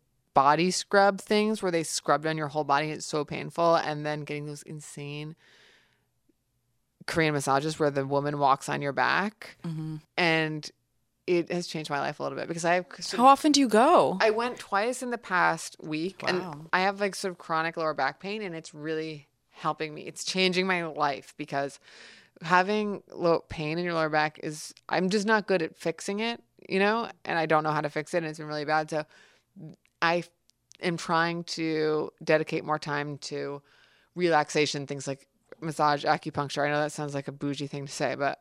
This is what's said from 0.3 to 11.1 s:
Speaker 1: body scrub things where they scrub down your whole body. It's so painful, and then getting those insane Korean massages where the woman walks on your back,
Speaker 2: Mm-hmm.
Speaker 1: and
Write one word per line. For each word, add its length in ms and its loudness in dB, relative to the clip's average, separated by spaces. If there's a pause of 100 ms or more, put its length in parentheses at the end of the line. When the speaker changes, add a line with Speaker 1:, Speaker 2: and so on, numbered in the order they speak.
Speaker 1:
body 360 6
scrub 500 4
things 420 0
where 100 0
they 120 2
scrub 400 0
down 120 -2
your 120 -4
whole 160 -2
body. 260 0
It's 160 -8
so 180 -2
painful, 520 2
and 280 -2
then 180 -6
getting 240 -8
those 180 -12
insane 720 -12 (1700)
Korean 280 0
massages 440 0
where 120 2
the 140 0
woman 360 -2
walks 280 2
on 140 -4
your 100 -4
back, 720 -2
Speaker 2:
Mm-hmm. 320 -8 (200)
Speaker 1:
and 520 0 (600)